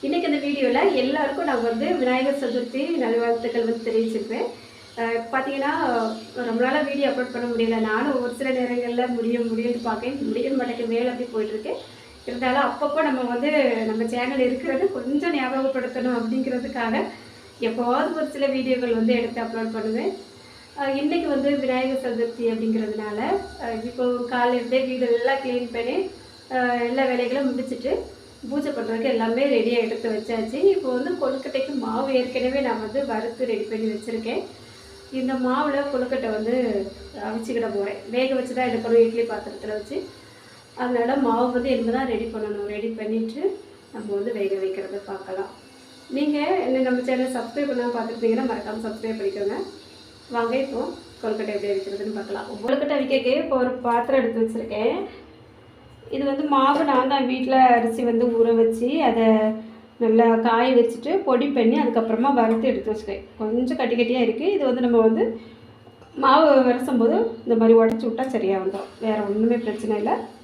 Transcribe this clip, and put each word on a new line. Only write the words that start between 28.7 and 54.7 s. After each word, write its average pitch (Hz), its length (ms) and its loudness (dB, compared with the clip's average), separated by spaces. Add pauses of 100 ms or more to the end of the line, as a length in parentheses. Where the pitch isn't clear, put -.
பண்றதுக்கு 226 360 -2
எல்லாமே 226 300 0 (100)
ரெடியா 233 320 2
எடுத்து 220 300 -4
வச்சாச்சு. 226 440 -4 (140)
இப்போ 262 240 0
வந்து 285 140 -2 (100)
கொழுக்கட்டைக்கு 269 520 -4 (120)
மாவு 226 240 -4 (120)
ஏற்கனவே 254 460 -2
நான் 220 180 -2
வந்து 262 160 -4 (100)
வறுத்து 233 400 -4
ரெடி 202 200 -2
பண்ணி 220 220 -4
வச்சிருக்கேன். 226 500 -6 (800)
இந்த 254 120 -2 (140)
மாவுல 277 460 0
கொழுக்கட்டை 254 440 -2
வந்து 226 200 0 (720)
அவிச்சுக்கிட 226 480 -4
போறேன். 202 240 -4 (160)
வேக 262 120 2 (100)
வச்சு 247 200 -4
தான் 254 120 0
எடுக்கணும், 226 360 6
இட்லி 233 240 0
பாத்திரத்துல 214 480 -8
வச்சு. 214 180 -8 (840)
அதனால 247 340 2 (120)
மாவு 233 280 2
வந்து 262 180 0
இனிமே 226 240 0
தான் 262 140 -2
ரெடி 220 220 -2
பண்ணணும். 208 400 -4
ரெடி 220 160 -4 (100)
பண்ணிட்டு 226 400 -4 (540)
நம்ம 208 140 -10 (100)
வந்து 220 220 -4
வேக 196 120 -2 (120)
வைக்கிறத 190 360 -6 (100)
பார்க்கலாம். 190 400 -8 (680)
நீங்க 294 200 0 (280)
இன்னும் 262 240 2
நம்ம 247 180 2
சேனலை 262 300 0
சப்ஸ்கிரைப் 277 340 -4
பண்ணாம 240 240 -2
பார்த்துருப்பீங்கன்னா, 226 560 0
மறக்காம 220 360 -6
சப்ஸ்கிரைப் 220 340 -6
பண்ணிக்கோங்க. 202 360 -2 (760)
வாங்க, 233 180 0 (120)
இப்போ 233 140 -4 (420)
கொழுக்கட்டை 214 340 -4
எப்படி 202 160 -2
அவிக்கிறதுன்னு 196 480 -4
பார்க்கலாம். 196 260 -8 (200)
கொழுக்கட்டை 285 320 2
அவிக்கிறதுக்கு 262 460 2
இப்போ 262 200 0
ஒரு 254 100 -2 (140)
பாத்திரம் 254 340 4
எடுத்து 226 220 2
வச்சிருக்கேன். 226 520 0 (1160)